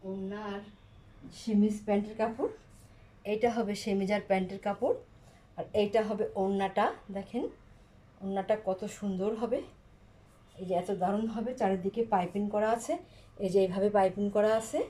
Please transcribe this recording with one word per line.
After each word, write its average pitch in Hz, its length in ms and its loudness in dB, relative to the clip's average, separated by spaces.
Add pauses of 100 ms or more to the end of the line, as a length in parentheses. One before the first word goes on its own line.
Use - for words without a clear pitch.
ওড়না 196 320 -6 (120)
আর 202 100 -8 (760)
সেমিজ 208 360 4 (100)
প্যান্টের 208 340 0
কাপড়। 233 320 0 (720)
এইটা 214 320 2
হবে 208 160 0 (120)
সেমিজ 196 280 0
আর 202 160 2
প্যান্টের 190 380 0
কাপড়, 208 300 0 (640)
আর 170 60 -6 (160)
এইটা 208 280 4
হবে 208 160 -2 (160)
ওড়নাটা। 196 460 2 (300)
দেখেন 226 280 -6 (760)
ওড়নাটা 196 340 -2 (120)
কত 190 140 -2 (180)
সুন্দর 196 320 -2 (100)
হবে, 240 180 -2 (1000)
এই 190 80 -8
যে 185 60 0
এত 180 160 0 (120)
দারুণ 208 320 0
হবে। 226 160 -4 (100)
চারিদিকে 190 420 0 (100)
পাইপিং 185 300 0 (120)
করা 214 220 2
আছে, 294 180 -4 (500)
এই 185 80 0
যে 196 120 6
এইভাবে 190 320 0
পাইপিং 190 340 4
করা 214 200 4 (100)
আছে। 294 180 -4 (120)